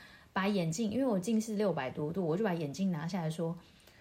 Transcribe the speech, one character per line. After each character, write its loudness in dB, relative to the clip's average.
把 0
眼 2
镜， 0
因 0
为 2
我 2
近 2
视 -4
六 2
百 -2
多 -4
度， 0
我 2
就 0
把 2
眼 -2
镜 0
拿 -2
下 -2
来 -2
说 -2